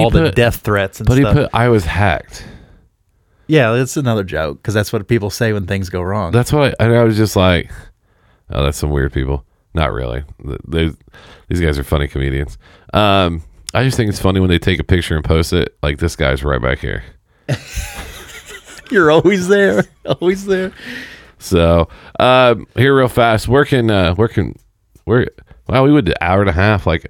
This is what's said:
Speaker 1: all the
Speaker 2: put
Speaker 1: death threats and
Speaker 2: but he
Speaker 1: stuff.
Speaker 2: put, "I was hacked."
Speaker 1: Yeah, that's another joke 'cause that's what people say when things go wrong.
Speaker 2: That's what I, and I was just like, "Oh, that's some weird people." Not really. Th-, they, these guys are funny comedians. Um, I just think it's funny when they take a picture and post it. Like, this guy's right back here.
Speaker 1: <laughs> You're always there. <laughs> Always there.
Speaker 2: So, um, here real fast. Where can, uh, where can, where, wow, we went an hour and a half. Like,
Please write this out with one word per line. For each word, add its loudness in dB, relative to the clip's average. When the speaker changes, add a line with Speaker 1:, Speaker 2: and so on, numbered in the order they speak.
Speaker 1:
all 2
the 2
Speaker 2:
put 0
Speaker 1:
death 2
threats -2
and -4
Speaker 2:
but 4
he 4
Speaker 1:
stuff. 2
Speaker 2:
put, 2
"I 2
was 2
hacked." -4
Speaker 1:
Yeah, 2
that's -2
another 0
joke -6
'cause -4
that's 0
what -4
people 0
say -2
when -4
things -4
go -4
wrong. -4
Speaker 2:
That's 0
what 2
I, 0
and 4
I 4
was 2
just 0
like, 2
"Oh, -2
that's -2
some -4
weird -2
people." -4
Not -2
really. -8
Th-, -10
they, -2
these -2
guys 0
are -4
funny -2
comedians. -6
Um, 0
I 0
just -2
think 0
it's -6
funny 2
when 2
they 2
take -2
a -6
picture 0
and -2
post 0
it. -2
Like, -2
this -2
guy's -2
right -2
back -2
here. -8
Speaker 1:
<laughs> -12
You're 4
always 4
there. 2
<laughs> -20
Always -2
there. -4
Speaker 2:
So, 2
um, 4
here 4
real 4
fast. 0
Where 2
can, 0
uh, 2
where 0
can, -4
where, 2
wow, 2
we 4
went 2
an 0
hour 2
and 0
a 0
half. 0
Like, -2